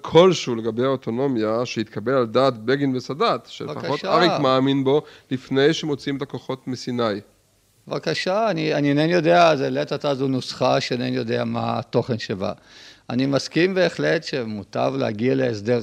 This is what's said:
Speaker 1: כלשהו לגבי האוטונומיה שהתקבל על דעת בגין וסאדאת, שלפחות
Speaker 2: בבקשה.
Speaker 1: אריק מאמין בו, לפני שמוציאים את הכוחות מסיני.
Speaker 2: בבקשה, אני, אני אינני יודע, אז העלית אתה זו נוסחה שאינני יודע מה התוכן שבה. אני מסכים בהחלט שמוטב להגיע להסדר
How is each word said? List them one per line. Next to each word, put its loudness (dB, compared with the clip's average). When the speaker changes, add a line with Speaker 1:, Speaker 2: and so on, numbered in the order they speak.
Speaker 1:
כלשהו 4
לגבי -2
האוטונומיה -2
שהתקבל -6
על 2
דעת 2
בגין 0
וסאדאת, -4
שלפחות -10
Speaker 2:
בבקשה. -2
Speaker 1:
אריק 4
מאמין 2
בו, 4
לפני 2
שמוציאים -4
את -6
הכוחות -10
מסיני. -2
Speaker 2:
בבקשה, -2
אני, -2
אני 2
אינני 2
יודע, 6
אז 2
העלית -2
אתה -2
זו -2
נוסחה 0
שאינני -4
יודע -2
מה -4
התוכן -2
שבה. -6
אני 0
מסכים 0
בהחלט 0
שמוטב -4
להגיע 0
להסדר -2